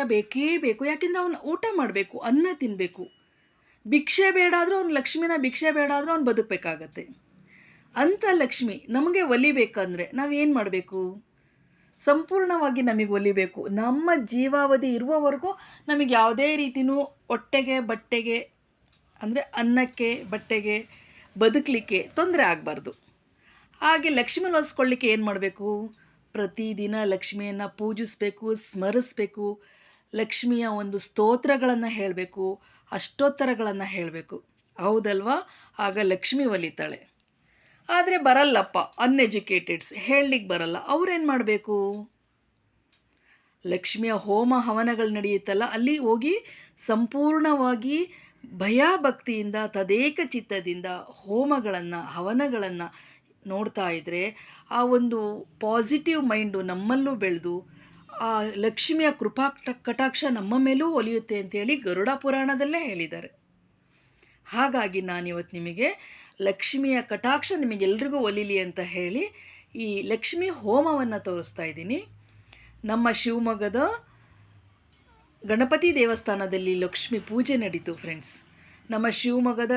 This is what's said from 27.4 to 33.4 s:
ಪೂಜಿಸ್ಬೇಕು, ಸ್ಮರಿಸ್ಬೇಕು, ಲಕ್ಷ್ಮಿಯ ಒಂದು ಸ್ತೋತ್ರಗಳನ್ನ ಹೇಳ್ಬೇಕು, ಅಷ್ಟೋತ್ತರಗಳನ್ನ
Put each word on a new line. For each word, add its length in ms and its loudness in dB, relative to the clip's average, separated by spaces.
ಪೂಜಿಸ್ಬೇಕು, 880 -4
ಸ್ಮರಿಸ್ಬೇಕು, 1040 -4
ಲಕ್ಷ್ಮಿಯ 500 0
ಒಂದು 320 -4
ಸ್ತೋತ್ರಗಳನ್ನ 880 2
ಹೇಳ್ಬೇಕು, 720 -4
ಅಷ್ಟೋತ್ತರಗಳನ್ನ 920 0